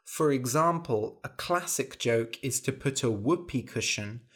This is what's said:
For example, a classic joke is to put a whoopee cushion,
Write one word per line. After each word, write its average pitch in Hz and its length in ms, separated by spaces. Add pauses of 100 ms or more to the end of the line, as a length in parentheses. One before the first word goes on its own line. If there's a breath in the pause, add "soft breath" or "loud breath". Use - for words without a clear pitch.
For 151 260
example, 135 920
a - 60
classic - 680
joke 117 460
is 123 180
to - 100
put 135 300
a 127 80
whoopee 131 540
cushion, 107 580 (140 soft breath)